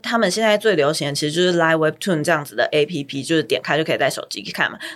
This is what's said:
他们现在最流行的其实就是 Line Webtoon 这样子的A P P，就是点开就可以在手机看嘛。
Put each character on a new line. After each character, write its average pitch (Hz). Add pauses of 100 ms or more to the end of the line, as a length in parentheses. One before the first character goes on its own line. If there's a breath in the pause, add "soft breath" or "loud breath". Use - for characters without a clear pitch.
他 233
们 202
现 220
在 214
最 214
流 147
行 156
的 143
其 147
实 151
就 170
是 180
Line 165
Webtoon 156
这 147
样 151
子 -
的 110
A 151
P 147
P， 139
就 165
是 156
点 143
开 147
就 160
可 160
以 -
在 131
手 -
机 -
看 165
嘛。 - (180 loud breath)